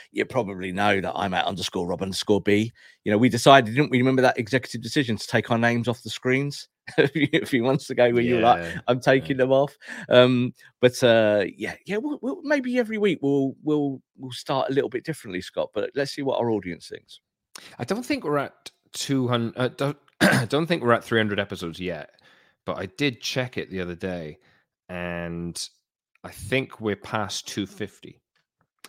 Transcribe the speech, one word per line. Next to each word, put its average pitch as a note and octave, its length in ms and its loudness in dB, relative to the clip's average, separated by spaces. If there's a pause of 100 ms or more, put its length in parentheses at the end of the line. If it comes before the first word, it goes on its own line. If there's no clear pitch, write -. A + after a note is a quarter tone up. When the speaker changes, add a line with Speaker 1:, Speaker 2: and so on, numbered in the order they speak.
(120)
Speaker 1:
you - 140 -2
probably G2 460 -4
know G2 300 2
that E2+ 140 -6
I'm F#2+ 180 -2
at F2+ 120 -2
underscore F2+ 420 -4
Rob F2+ 160 -4
underscore F#2+ 380 0
B. G#2+ 300 2 (340)
You G#2 60 0
know, G#2 60 4
we B2 120 6
decided, B2+ 440 6
didn't C3+ 160 0
we, B2+ 80 2
remember C3 240 2
that B2 160 4
executive B2 460 -4
decision A2+ 340 -2
to - 100 -12
take A#2 220 0
our A#2+ 80 2
names A#2 300 0
off A#2+ 160 -2
the A2+ 60 -12
screens C3+ 580 -4 (200)
<laughs> - 100 -18
a D3 100 6
few, C#3+ 260 0
a E3+ 120 2
few B2 180 0
months C3+ 280 0
ago A#2+ 200 4
when A#2+ 140 2
you B2 100 2
were A#2 60 2
like, A2 220 6
Speaker 2:
Yeah, E2+ 240 -8
Speaker 1:
"I'm B2+ 120 2
taking C3+ 380 2
Speaker 2:
yeah. B2+ 60 2
Speaker 1:
them C3 80 2
off." C3+ 260 2 (320)
Um, B2 460 6 (260)
but, B2 220 4
uh, G#2+ 420 4 (100)
yeah, G#2 200 -8 (100)
yeah, G3 120 -6
we'll, D4 260 -6
we'll, C4 200 -6
maybe C4 360 0
every A3 180 -2
week G3+ 240 2
we'll, C#3 400 0
we'll, C#3+ 400 -2 (160)
we'll C3 140 -14
start C3+ 400 -4
a - 20 -2
little B2+ 160 2
bit A#2+ 140 -8
differently, G2+ 380 -8
Scott, - 340 -6
but G2+ 180 -4
let's C#3 180 -4
see C#3+ 120 -8
what C3+ 160 -2
our A#2+ 100 0
audience F#2+ 380 -6
thinks. - 320 -18 (580)
Speaker 2:
I - 60 -10
don't G3+ 220 -4
think D4 180 -4
we're D3 160 -2
at - 320 -10 (220)
two C3+ 340 -2
hundred, A#2 300 0
uh, B2+ 120 0
don't, C#3+ 280 -4 (120)
<clears throat> - 120 -8
I C3 240 4
don't C#3+ 200 0
think E3 160 -2
we're A#2+ 120 4
at A2+ 100 2
three A2+ 160 0
hundred G#2 200 0
episodes F2+ 400 -6
yet, F2 300 -8 (560)
but D#2+ 140 -6
I F#2 80 -6
did C#3 340 -4
check - 360 -6
it E2+ 140 -6
the F#2 100 -6
other F2 140 -8
day, E2+ 420 -8 (520)
and E2+ 720 -8 (640)
I - 80 -16
think - 480 -6
we're G#2+ 160 -2
past - 520 -6
two G2+ 180 -6
fifty. - 560 -14 (680)